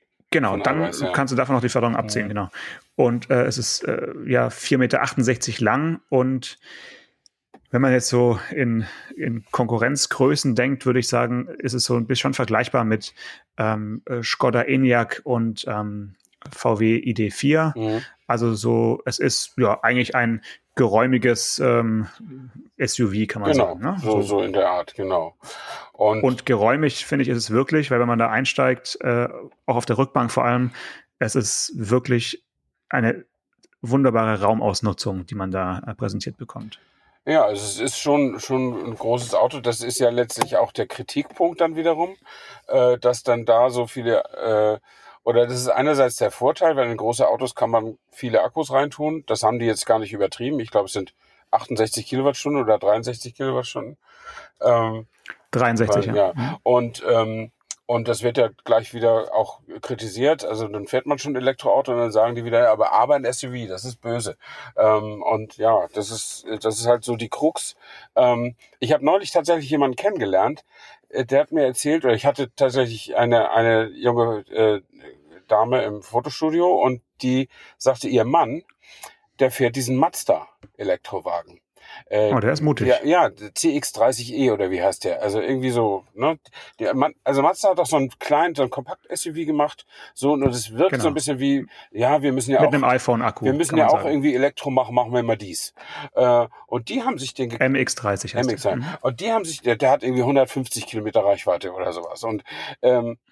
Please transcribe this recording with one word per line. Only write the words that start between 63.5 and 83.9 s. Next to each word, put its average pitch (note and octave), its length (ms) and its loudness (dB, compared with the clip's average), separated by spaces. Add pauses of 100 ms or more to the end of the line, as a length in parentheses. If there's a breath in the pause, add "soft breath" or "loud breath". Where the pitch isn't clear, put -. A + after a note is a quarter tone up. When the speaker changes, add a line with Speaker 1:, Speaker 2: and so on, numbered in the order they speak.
Speaker 2:
V, A#2+ 160 -8
das F#2 180 -10
ist B2 160 -12
böse.“ A#2 360 -4 (400 loud breath)
Ähm, G#2+ 460 2
und A2 340 -2
ja, G#2+ 360 2
das G#2 180 -6
ist, - 340 -10 (160)
das G#2+ 180 -2
ist A2+ 80 -4
halt A#2+ 180 4
so A#2+ 100 -2
die A2+ 140 -6
Krux. - 460 -4 (400 loud breath)
Ähm, B2 400 2 (240 soft breath)
ich C3 140 0
hab D3 80 4
neulich F3 300 2
tatsächlich D#3+ 380 0
jemanden C#3+ 280 0
kennengelernt, G#2+ 640 0 (460 loud breath)
äh, B2 160 -2
der C3+ 160 4
hat D3+ 120 -4
mir D3+ 120 2
erzählt, D3 400 0
oder B2 80 6
ich A2 120 0
hatte C#3 300 0
tatsächlich B2 640 0
eine, A#2+ 340 4
eine A2+ 360 4
junge, A#2 640 0
äh, G#2+ 320 2 (680)
Dame A#2 360 2
im G#2 180 -6
Fotostudio D#3+ 680 0
und B2+ 340 2 (200)
die C3 260 0 (300 loud breath)
sagte, C3 320 0
ihr A#2 160 2
Mann, C#3+ 380 0 (760 loud breath)
der C3 100 4
fährt B2 280 0
diesen B2+ 180 -2
Mazda-Elektrowagen. - 1700 -4 (460 loud breath)
Äh, G#2+ 260 2
Speaker 1:
Oh, C3 80 2
der A2+ 100 2
ist D3+ 80 -2
mutig. D3 280 0
Speaker 2:
ja, B2 180 6
ja, D#3 260 4 (220)
C D#3+ 240 0
X - 160 -6